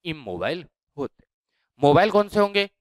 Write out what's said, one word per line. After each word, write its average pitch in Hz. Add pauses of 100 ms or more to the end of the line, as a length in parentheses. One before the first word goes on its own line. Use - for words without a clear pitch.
इमोबाइल 139 (340)
होते 135
हैं। - (520)
मोबाइल 151
कौन 208
से 208
होंगे 202 (120)